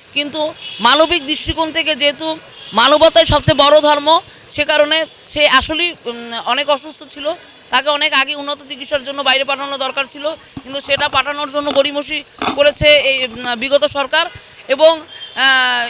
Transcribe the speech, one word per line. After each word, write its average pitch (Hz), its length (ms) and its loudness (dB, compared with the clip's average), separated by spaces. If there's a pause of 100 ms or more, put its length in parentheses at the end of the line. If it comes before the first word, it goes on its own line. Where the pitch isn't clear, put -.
(120)
কিন্তু 302 420 -4 (260)
মানবিক 294 460 4
দৃষ্টিকোণ 311 460 -4
থেকে 311 240 -2
যেহেতু 311 420 -2 (340)
মানবতাই 302 520 6
সবচেয়ে 294 400 2
বড় 294 160 4
ধর্ম, 294 400 2 (300)
সে 294 140 -4
কারণে 302 420 2 (200)
সে 294 220 0
আসলেই, 311 460 0 (100)
উম, 233 280 -10 (120)
অনেক 269 240 -2
অসুস্থ 294 340 -4
ছিল, 294 320 -8 (360)
তাকে 269 180 0
অনেক 294 240 0
আগে 269 220 0
উন্নত 285 240 -8 (100)
চিকিৎসার 285 340 -6
জন্য 277 200 -8
বাইরে 269 220 2
পাঠানো 277 340 -6
দরকার 262 340 -4
ছিল, 294 220 -8 (280)
কিন্তু 269 180 -10
সেটা 277 280 -2
পাঠানোর 285 420 -4
জন্য 285 220 -4
গড়িমসি 285 520 -2 (320)
করেছে 294 320 2
এই, 269 380 4
উম, 240 280 -6
বিগত 269 300 0
সরকার। 294 420 -2 (420)
এবং, 311 320 4 (360)
আহ, 247 540 2